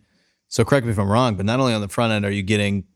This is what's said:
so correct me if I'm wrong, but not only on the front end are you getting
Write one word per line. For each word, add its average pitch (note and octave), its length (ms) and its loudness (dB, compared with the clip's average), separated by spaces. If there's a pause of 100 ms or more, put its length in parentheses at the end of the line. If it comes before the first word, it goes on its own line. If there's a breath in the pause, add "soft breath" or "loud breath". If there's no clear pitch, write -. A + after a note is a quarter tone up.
(460)
so - 180 0
correct C#3 200 2
me A#2 80 -2
if F#2+ 60 -4
I'm G2 120 0
wrong, A#2 240 2
but G2 120 -4
not A#2+ 140 0
only B2+ 120 2
on G#2+ 80 -2
the G2 80 -6
front A#2 240 -2
end G#2 140 -2
are G2+ 40 -2
you G2+ 120 -2
getting G2+ 420 0 (100)